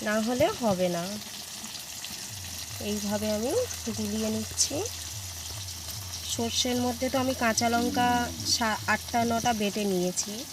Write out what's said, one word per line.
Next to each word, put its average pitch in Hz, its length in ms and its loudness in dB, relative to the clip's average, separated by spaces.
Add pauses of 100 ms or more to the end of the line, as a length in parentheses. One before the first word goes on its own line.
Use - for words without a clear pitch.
না 214 80 2 (120)
হলে 254 180 4 (160)
হবে 185 340 4
না। 170 80 0 (1900)
এইভাবে 208 380 0 (100)
আমি 233 140 0 (460)
গুলিয়ে 220 380 0
নিচ্ছি। 220 400 -4 (1600)
সর্ষের 247 520 0
মধ্যে 247 260 0
তো 269 120 2
আমি 262 100 2 (100)
কাঁচা 233 300 4
লঙ্কা 240 360 4 (460)
সা-, 220 260 2 (120)
আটটা 233 260 0 (100)
নটা 233 220 4 (100)
বেটে 208 300 2
নিয়েছি 180 420 2 (200)